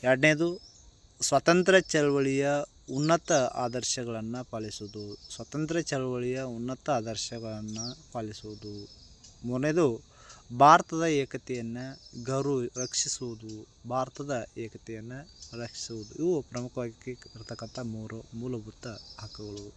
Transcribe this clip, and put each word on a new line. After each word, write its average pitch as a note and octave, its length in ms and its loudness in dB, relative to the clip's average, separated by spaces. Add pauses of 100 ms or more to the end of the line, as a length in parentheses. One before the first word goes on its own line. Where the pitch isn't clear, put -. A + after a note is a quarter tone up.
ಎರಡನೇದು, D3+ 580 4 (600)
ಸ್ವಾತಂತ್ರ್ಯ F3 600 6
ಚಳವಳಿಯ C#3 680 2 (420)
ಉನ್ನತ D#3 420 2
ಆದರ್ಶಗಳನ್ನು A#2+ 1160 -2
ಪಾಲಿಸುವುದು. G#2 640 -8 (160)
ಸ್ವಾತಂತ್ರ್ಯ D#3 520 -4
ಚಳವಳಿಯ B2+ 600 -2
ಉನ್ನತ B2 480 -6
ಆದರ್ಶಗಳನ್ನು A2+ 1200 -6
ಪಾಲಿಸುವುದು. G#2 760 -10 (560)
ಮೂರನೇದು, C3 560 2 (580)
ಭಾರತದ D#3+ 440 8
ಏಕತೆಯನ್ನು B2+ 960 -2 (260)
ಗೌರವ, C3+ 380 0 (200)
ರಕ್ಷಿಸುವುದು. A2+ 840 -6 (220)
ಭಾರತದ C3 560 -4 (120)
ಏಕತೆಯನ್ನು A2+ 720 -12 (300)
ರಕ್ಷಿಸುವುದು. A2+ 560 -10
ಇವು D#3+ 280 0
ಪ್ರಮುಖವಾಗಿ B2 680 -8
ಇರತಕ್ಕಂಥ A2+ 680 -12
ಮೂರು A2 460 -8 (100)
ಮೂಲಭೂತ A#2 520 -8 (320)
ಹಕ್ಕುಗಳು. G#2 480 -12 (100)